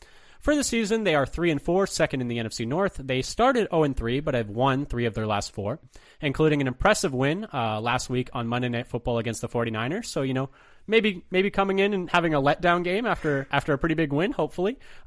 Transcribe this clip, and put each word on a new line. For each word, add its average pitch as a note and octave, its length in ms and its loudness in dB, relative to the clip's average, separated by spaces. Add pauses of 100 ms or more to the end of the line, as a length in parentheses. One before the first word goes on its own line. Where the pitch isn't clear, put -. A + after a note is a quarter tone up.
(400)
For D4 160 2
the C#4+ 80 2
season, A3+ 400 0
they E3+ 120 4
are C#3 100 4
three E3+ 260 0
and C#3+ 100 0
four, F#3 260 2
second D3 340 0
in B2 80 -4
the A#2 100 -4
N A2+ 60 -2
F A2 80 -6
C A#2 120 -6
North. E3+ 380 -2
They C3 180 -2
started A#3 500 2
oh E3 120 4
and C#3 140 0
three, A#2+ 240 0
but D3+ 120 -2
have A#2 160 -2
won C3 360 0
three A#2+ 200 -2
of A2 80 0
their A2 140 -2
last G#2 260 -2
four, G#2+ 260 -6 (420)
including D3+ 400 2
an C3+ 60 0
impressive F3 460 2
win, D3 380 0
uh, A2 300 -2
last A#2+ 280 -2
week B2+ 220 -2
on A#2+ 160 -4
Monday A#2+ 220 -2
Night A#2+ 180 -4
Football A#2 300 -4
against A2+ 240 -4
the A#2 80 -6
forty-niners. A#2 580 -4
So, - 140 -4
you C3+ 120 -2
know, C3 160 -2 (380)
maybe, G3+ 440 2
maybe G3 180 2
coming G3 300 0
in G3+ 140 2
and F3+ 160 -4
having E3+ 240 2
a D3 80 2
letdown F3 440 2
game F#3+ 200 -2
after, D3+ 460 -2
after D3 220 2
a C#3 40 2
pretty D#3 180 0
big D3+ 180 0
win, F3 180 0
hopefully. F#3 460 -2 (300)